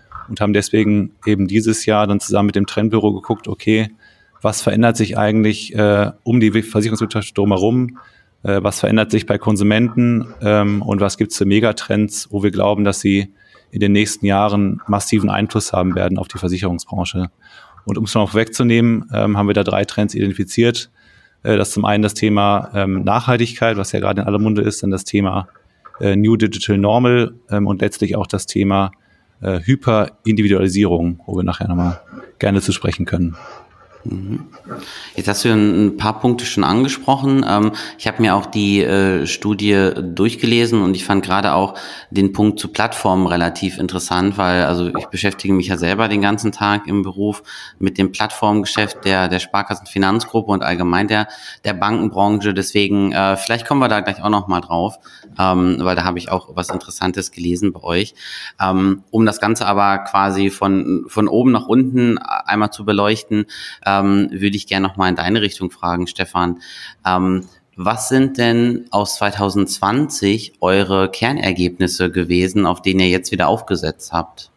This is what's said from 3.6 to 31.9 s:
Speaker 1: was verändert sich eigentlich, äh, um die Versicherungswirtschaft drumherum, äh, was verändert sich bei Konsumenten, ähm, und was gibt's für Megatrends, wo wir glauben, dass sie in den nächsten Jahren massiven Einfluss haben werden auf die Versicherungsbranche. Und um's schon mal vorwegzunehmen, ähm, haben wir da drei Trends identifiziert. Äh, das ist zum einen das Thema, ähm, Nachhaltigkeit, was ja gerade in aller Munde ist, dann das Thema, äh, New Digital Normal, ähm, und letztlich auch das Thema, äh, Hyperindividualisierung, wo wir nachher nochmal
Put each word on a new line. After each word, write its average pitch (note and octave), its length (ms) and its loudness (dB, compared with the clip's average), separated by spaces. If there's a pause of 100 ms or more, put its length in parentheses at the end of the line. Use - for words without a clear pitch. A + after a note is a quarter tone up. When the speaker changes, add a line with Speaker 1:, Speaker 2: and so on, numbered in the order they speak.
Speaker 1:
was G#2+ 200 -2
verändert A2+ 340 2
sich G2+ 220 -2
eigentlich, G#2+ 580 0
äh, G#2 360 4 (120)
um A#2+ 160 2
die A2 240 4
Versicherungswirtschaft A2 720 -2
drumherum, G#2 600 2 (460)
äh, G2 200 0
was G2+ 160 -2
verändert G#2+ 320 2
sich A2 140 0
bei G#2 120 0
Konsumenten, A2+ 1040 2
ähm, G#2 400 2
und G2+ 200 0
was G2 160 0
gibt's G#2 200 -2
für G2+ 80 0
Megatrends, G#2 840 0
wo G2+ 100 -4
wir G2+ 100 2
glauben, G2+ 340 0
dass G2 160 -2
sie G2 320 0 (380)
in G2 100 -6
den G2+ 100 4
nächsten G#2 340 2
Jahren G2+ 600 2
massiven G2+ 420 0
Einfluss G2+ 440 -2
haben F#2 200 0
werden F#2 260 0
auf F#2+ 100 -8
die - 80 -12
Versicherungsbranche. F2+ 920 -4 (540)
Und - 140 -4
um's G#2+ 140 -4
schon A2 100 2
mal G2+ 60 0
vorwegzunehmen, A#2 840 2
ähm, G#2 240 0
haben G#2 100 2
wir G2+ 60 4
da G2+ 100 2
drei G2 200 0
Trends G#2 320 -4
identifiziert. G#2 760 -2 (540)
Äh, G#2+ 140 2
das G2+ 120 0
ist - 60 -8
zum G#2 100 0
einen G#2 180 2
das G#2 100 0
Thema, G2+ 600 2
ähm, G2 300 -2
Nachhaltigkeit, A#2 760 0
was F#2+ 140 -4
ja G2+ 80 -2
gerade G2 220 0
in G2 60 -4
aller G2+ 120 2
Munde G#2+ 220 2
ist, G#2 220 -2
dann G2 80 0
das F#2+ 140 -4
Thema, G2 420 -2 (520)
äh, G2+ 160 0
New G#2+ 200 4
Digital G#2 420 0
Normal, A#2+ 560 4 (160)
ähm, G#2 180 0
und G2 140 -2
letztlich G2+ 340 0
auch G2+ 120 -4
das - 180 -6
Thema, G2 460 0 (500)
äh, F#2+ 220 -2
Hyperindividualisierung, G2 1600 2
wo F#2+ 120 -8
wir F2+ 60 0
nachher F#2 240 -4
nochmal F2 340 -2 (360)